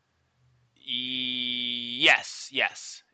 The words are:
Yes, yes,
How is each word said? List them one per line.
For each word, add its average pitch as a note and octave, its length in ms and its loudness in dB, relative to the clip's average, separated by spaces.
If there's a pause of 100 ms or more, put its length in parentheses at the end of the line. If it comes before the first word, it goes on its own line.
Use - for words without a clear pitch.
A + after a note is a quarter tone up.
(880)
Yes, B2 1600 0
yes, - 520 -2 (100)